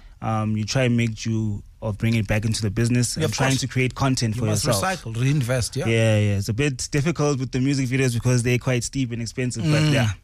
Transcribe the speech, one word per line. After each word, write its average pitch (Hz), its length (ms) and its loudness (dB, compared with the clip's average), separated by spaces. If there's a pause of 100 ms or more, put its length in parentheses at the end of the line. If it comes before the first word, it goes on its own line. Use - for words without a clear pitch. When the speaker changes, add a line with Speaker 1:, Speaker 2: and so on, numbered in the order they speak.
(220)
Speaker 1:
Um, 110 340 -2
you 107 80 -2
try 131 200 0
and 120 120 4
make 117 300 -2
you 110 380 -2 (200)
of 107 140 -4
bringing 113 240 2
it 101 60 -4
back 104 180 0
into 110 160 -2
the 107 100 -2
business 120 460 0
Speaker 2:
Yeah, 156 80 0
Speaker 1:
and 143 60 -2
Speaker 2:
of - 60 -4
Speaker 1:
trying 135 140 0
Speaker 2:
course. 131 100 0
Speaker 1:
to 131 60 -4
create 127 260 -2
content 127 420 0
Speaker 2:
You 120 60 -6
Speaker 1:
for 117 60 0
Speaker 2:
must 107 180 0
Speaker 1:
yourself. 131 380 0
Speaker 2:
recycle, 113 180 -8
reinvest, 131 540 0
yeah. 127 100 -4
Speaker 1:
Yeah, 113 320 4
yeah. 104 200 4
It's 98 120 -2
a 113 40 0
bit 131 380 -2
difficult 147 480 0
with 131 120 -4
the 131 80 -2
music 135 300 0
videos 131 240 2
because 120 280 2
they're 123 160 2
quite 123 280 -2
steep 131 260 -4
and 117 100 -6
expensive, 117 440 -4
but 151 180 4
Speaker 2:
Mm. 151 100 4
Speaker 1:
yeah. 120 180 2 (120)